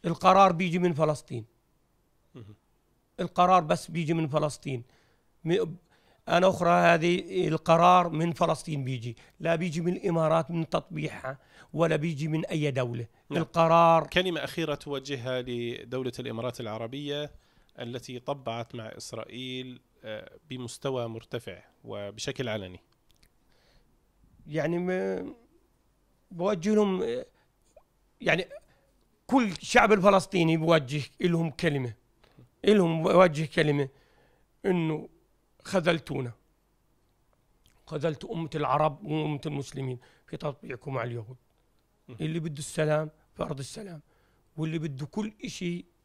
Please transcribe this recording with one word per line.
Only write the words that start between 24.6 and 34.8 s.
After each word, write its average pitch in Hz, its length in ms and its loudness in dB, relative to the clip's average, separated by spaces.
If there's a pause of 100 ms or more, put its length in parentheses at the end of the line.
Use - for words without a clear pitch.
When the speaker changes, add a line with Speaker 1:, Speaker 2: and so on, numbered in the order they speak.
Speaker 1:
ما 185 540 -4 (1000)
بوجه 185 440 0
لهم، 196 260 4
آه، - 240 -4 (960)
يعني 175 240 0 (840)
كل 247 200 4
الشعب 196 440 4
الفلسطيني 185 680 4
بوجه 156 440 2 (200)
لهم 170 280 2
كلمة، 135 440 -2 (720)
لهم 170 380 6
بوجه 175 420 6
كلمة 143 440 2 (760)
إنه 165 440 0 (540)